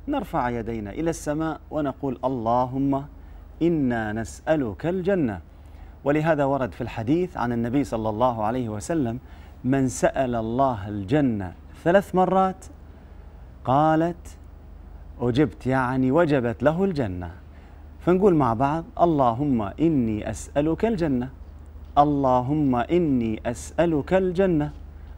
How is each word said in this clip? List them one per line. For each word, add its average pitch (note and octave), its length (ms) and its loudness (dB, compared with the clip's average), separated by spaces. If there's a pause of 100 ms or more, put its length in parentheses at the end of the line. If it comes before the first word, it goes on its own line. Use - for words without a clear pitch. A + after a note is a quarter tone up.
نرفع F#3 420 -2
يدينا A2+ 420 -6
إلى D#3+ 180 -2
السماء D#3 520 -4 (100)
ونقول: C#3 540 -4
"اللهم C3 800 0 (560)
إنا B2 520 0
نسألك A2+ 720 -2
الجنة". E3+ 560 0 (640)
ولهذا D3 420 2
ورد C3 260 0
في - 100 -12
الحديث C#3+ 560 -2
عن A#2+ 140 0
النبي A#2+ 320 0
صلى A2+ 260 -2
الله A2+ 340 0
عليه A#2 260 -2
وسلم: A#2+ 500 -2 (440)
من C3 240 2
سأل B2+ 480 0
الله A#2 540 0
الجنة G#2 640 0 (300)
ثلاث F#3 320 4
مرات F#3 500 2 (1000)
قالت: D#3 720 2 (840)
"أجبت"، B2 460 0
يعني C3 440 2
وجبت C#3 520 2
له D#3+ 200 4
الجنة. G2 480 -2 (680)
فنقول F#3 360 4
مع C3 180 4
بعض: C#3+ 300 0 (180)
"اللهم C3+ 600 4
إني A2+ 680 0
أسألك D3+ 560 -2
الجنة. D#3 440 0 (680)
اللهم C#3 800 4
إني A#2+ 720 2
أسألك D3+ 680 0
الجنة. F3+ 580 2 (460)